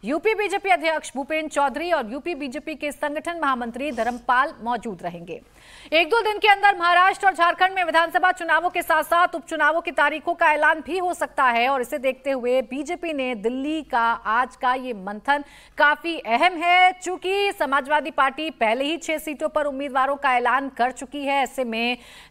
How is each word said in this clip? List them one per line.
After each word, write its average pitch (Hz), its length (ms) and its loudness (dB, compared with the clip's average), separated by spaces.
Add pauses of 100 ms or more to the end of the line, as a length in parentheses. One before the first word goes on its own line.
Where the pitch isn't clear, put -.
यूपी 320 300 0
बीजेपी 392 340 -2
अध्यक्ष 320 460 0
भूपेंद्र 311 340 -4
चौधरी 294 420 -2
और 254 200 -2
यूपी 294 240 -6
बीजेपी 285 400 -8
के 294 160 -8
संगठन 302 480 -6
महामंत्री 254 520 -4
धर्मपाल 240 720 0
मौजूद 220 420 -6
रहेंगे। 175 380 -12 (520)
एक 330 140 4
दो 453 140 2
दिन 427 160 -2
के 403 100 2
अंदर 403 300 6
महाराष्ट्र 349 500 4
और 381 60 4
झारखंड 349 400 2
में 381 100 0
विधानसभा 339 480 2
चुनावों 330 380 0
के 349 120 -2
साथ-साथ 339 540 2
उपचुनावों 311 460 0
की 339 100 -6
तारीखों 302 420 0
का 330 180 4
ऐलान 302 300 2
भी 320 160 -6
हो 359 160 -2
सकता 294 300 -2
है 240 260 4
और 269 120 0
इसे 247 160 -6
देखते 262 340 -2
हुए 254 300 0
बीजेपी 302 520 -8
ने 254 220 -4
दिल्ली 262 460 -4
का 233 320 0
आज 233 420 -2
का 254 180 -2
ये 254 200 -6
मंथन 208 500 -4 (340)
काफी 302 420 0
अहम 277 340 2
है। 359 380 4
चूंकि 370 600 -2
समाजवादी 294 600 0
पार्टी 285 380 0
पहले 240 340 0
ही 311 140 -2
छह 311 200 -4
सीटों 302 320 -6
पर 302 160 -2
उम्मीदवारों 269 500 -2
का 277 220 0
ऐलान 247 320 0
कर 247 220 -2
चुकी 277 340 -10
है, 277 180 0
ऐसे 254 200 -4
में 233 340 -2 (340)